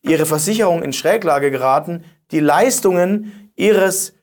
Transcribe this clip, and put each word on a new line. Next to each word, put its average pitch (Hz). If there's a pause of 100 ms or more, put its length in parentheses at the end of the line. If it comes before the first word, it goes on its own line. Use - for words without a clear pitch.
Ihre 156
Versicherung 170
in 143
Schräglage 147
geraten, 139 (260)
die 156
Leistungen 185
Ihres 190